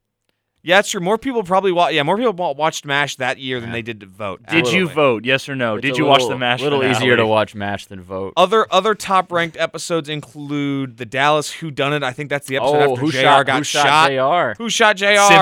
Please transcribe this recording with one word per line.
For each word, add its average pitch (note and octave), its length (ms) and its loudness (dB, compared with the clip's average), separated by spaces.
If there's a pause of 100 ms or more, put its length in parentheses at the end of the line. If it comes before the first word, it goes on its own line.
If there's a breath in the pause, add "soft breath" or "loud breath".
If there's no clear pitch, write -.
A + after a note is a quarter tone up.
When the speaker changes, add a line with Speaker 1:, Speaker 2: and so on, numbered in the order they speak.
(640)
Speaker 1:
Yeah, E3 140 2
that's G3+ 140 2
true. - 100 -6
More G3 160 0
people A#3+ 240 -4
probably F#3+ 300 0
wa-, E3+ 160 2
yeah, D3 160 0
more F3 140 0
people A#3 160 0
wa-, E3+ 180 -4
watched D3+ 340 -4
mash C#3 300 -2
that B2+ 240 -4
year B2+ 200 -6
than A#2 100 -10
Speaker 2:
Yeah. A#2 40 -10
Speaker 1:
they A#2 80 -6
did A2 200 -12
to G2+ 40 -18
vote. F#2+ 400 -10
Speaker 3:
Did - 80 -8
you E3 60 4
Speaker 2:
Absolutely. E3+ 340 0
Speaker 3:
vote? B2 320 0
Yes C3 240 -2
or C#3 60 -6
no? A#2+ 220 -2
Speaker 2:
It's - 40 -6
Speaker 3:
Did C#3+ 140 -2
Speaker 2:
a - 20 -2
Speaker 3:
you D#3 80 2
watch C#3 140 6
Speaker 2:
little, B2+ 100 0
Speaker 3:
the B2+ 80 -4
mash B2 240 -2
Speaker 2:
little C#3+ 200 0
Speaker 3:
finale? G#2+ 160 0
Speaker 2:
easier B2 200 4
to A2+ 80 2
watch G#2+ 300 0
mash G2+ 320 -8
than G2 120 -18
vote. F#2+ 380 -10
Speaker 1:
Other, F#3+ 340 2
other F#3+ 220 2
top F#3 380 -2
ranked E3+ 260 -4
episodes D#3+ 500 -4
include C#3+ 880 -6
the B2 100 -10
Dallas C#3+ 420 0
Who E3 220 -10
Done C#3 220 -2
It. D3 100 -2
I B2+ 100 -4
think C#3+ 160 -12
that's C#3+ 160 -6
the C3+ 120 -4
episode C#3 180 0
Speaker 2:
Oh, D3 160 4
Speaker 1:
after B2 100 -4
Speaker 2:
who D#3 100 0
Speaker 1:
J C3 140 0
R C#3 140 6
Speaker 2:
shot, C#3 80 2
Speaker 1:
got C3+ 100 0
Speaker 2:
who D3 60 -2
shot C#3+ 240 0
Speaker 1:
shot. D#3 220 4
Speaker 2:
J C3+ 100 -2
R? C#3 400 0
Speaker 1:
Who A3+ 100 -6
shot G#3+ 280 2
J G3+ 200 2
R? G3+ 140 6 (100)